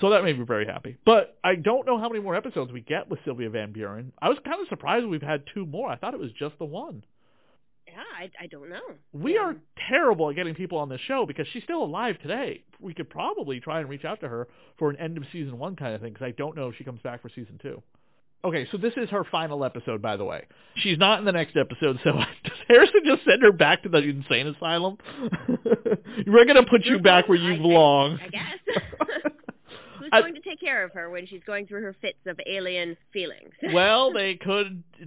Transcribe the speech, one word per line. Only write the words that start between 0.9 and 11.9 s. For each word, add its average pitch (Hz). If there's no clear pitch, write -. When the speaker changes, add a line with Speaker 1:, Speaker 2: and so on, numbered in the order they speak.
Speaker 1:
But 220
I 185
don't 208
know 240
how 233
many 220
more 190
episodes 170
we 123
get 151
with 165
Sylvia 120
Van 107
Buren. 107
I 185
was 277
kind 330
of 370
surprised 196
we've 170
had 143
two 196
more. 190
I 120
thought 240
it -
was 131
just 147
the 165
one. 151
Speaker 2:
Yeah, 214
I, 180
I 175
don't 147
know. 202
Speaker 1:
We 220
Speaker 2:
Yeah. 440
Speaker 1:
are 359
terrible 214
at 143
getting 165
people 175
on 143
this 127
show 262
because 139
she's 247
still 339
alive 202